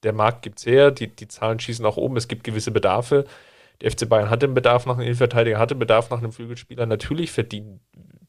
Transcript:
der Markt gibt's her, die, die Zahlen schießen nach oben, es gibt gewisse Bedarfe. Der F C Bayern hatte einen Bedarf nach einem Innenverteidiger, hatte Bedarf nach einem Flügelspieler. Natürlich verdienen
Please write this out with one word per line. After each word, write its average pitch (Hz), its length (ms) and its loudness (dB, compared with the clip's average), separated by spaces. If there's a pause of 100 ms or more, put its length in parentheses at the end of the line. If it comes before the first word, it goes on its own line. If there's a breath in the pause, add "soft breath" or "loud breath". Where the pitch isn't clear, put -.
der 107 100 0
Markt 110 300 0
gibt's - 220 -14
her, 135 260 6
die, 120 160 -8
die - 200 -18
Zahlen 113 320 -4
schießen 117 240 -8
nach 104 140 0
oben, 127 180 -4
es 117 140 -4
gibt - 160 -10
gewisse 110 260 -6
Bedarfe. 110 540 2 (560 loud breath)
Der - 60 -2
F 120 100 -4
C 120 80 -4
Bayern 110 240 2
hatte 123 160 2
einen 131 100 0
Bedarf 123 300 2
nach 123 80 -2
einem 120 140 -4
Innenverteidiger, 117 520 2
hatte 120 160 0
Bedarf 117 340 2
nach 120 100 -4
einem 117 120 -8
Flügelspieler. 117 540 -10
Natürlich 147 480 -4
verdienen 104 480 -8 (480)